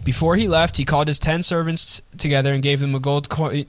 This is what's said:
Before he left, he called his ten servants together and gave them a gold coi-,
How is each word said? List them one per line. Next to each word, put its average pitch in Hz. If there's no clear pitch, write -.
Before 160
he 220
left, 165
he 139
called 147
his 147
ten 160
servants 165
together 139
and 139
gave 139
them 139
a 139
gold 139
coi-, 147